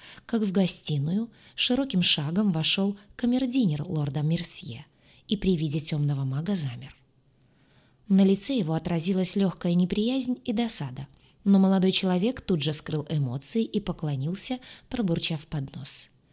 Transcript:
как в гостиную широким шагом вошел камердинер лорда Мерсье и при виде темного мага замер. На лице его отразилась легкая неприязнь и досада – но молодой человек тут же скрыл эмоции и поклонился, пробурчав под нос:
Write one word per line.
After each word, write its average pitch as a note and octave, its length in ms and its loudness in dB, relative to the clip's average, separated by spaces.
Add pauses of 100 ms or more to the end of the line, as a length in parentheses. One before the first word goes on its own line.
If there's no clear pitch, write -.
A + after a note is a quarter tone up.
(260)
как A3+ 160 0
в G3 100 0
гостиную F3 800 0 (260)
широким B3 460 0
шагом F3 500 2
вошел F#3+ 460 0 (180)
камердинер A#3+ 720 0
лорда D3 340 -2
Мерсье D3+ 640 -4 (440)
и G#3 80 2
при F#3 180 2
виде D3+ 240 0
темного C#3+ 460 0
мага D#3+ 320 -2
замер. B2 360 -8 (1160)
На G3 160 8
лице G3 280 2
его D#3+ 200 0
отразилась F3 640 0
легкая F3 380 0
неприязнь A3+ 680 0
и B3 80 -4
досада – D3 560 -4 (400)
но G3 120 8
молодой F#3+ 340 4
человек F#3+ 480 0
тут E3 200 -2
же D3 120 -2
скрыл D3+ 360 -4
эмоции C#3+ 540 -2
и - 160 -4
поклонился, D#3+ 800 -4 (300)
пробурчав E3 580 -2
под C#3 260 -6
нос: - 360 -8 (240)